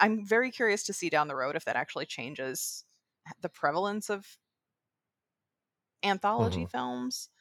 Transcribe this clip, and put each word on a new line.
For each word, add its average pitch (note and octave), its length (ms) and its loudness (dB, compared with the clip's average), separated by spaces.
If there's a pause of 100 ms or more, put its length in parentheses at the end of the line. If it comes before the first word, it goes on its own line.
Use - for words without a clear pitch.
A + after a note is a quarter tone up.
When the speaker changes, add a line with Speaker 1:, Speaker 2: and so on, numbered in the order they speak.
Speaker 1:
I'm G#3+ 260 4
very A#3 260 4
curious G#3 320 2
to G3+ 100 -6
see E3+ 160 -4
down D3+ 180 4
the C#3 80 -4
road C3+ 200 0
if E3 100 -4
that A#2 100 0
actually C3+ 300 -4
changes C3 800 -6 (560)
the F3 100 -4
prevalence G3 600 0
of G3+ 280 -6 (1600)
anthology F#3+ 640 2
Speaker 2:
Mm-hmm. - 20 -2
Speaker 1:
films, B2 640 -4 (100)